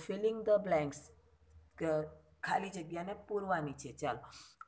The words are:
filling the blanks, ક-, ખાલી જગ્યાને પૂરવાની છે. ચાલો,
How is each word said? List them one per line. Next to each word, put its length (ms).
filling 280
the 280
blanks, 320
ક-, 320
ખાલી 260
જગ્યાને 440
પૂરવાની 600
છે. 200
ચાલો, 260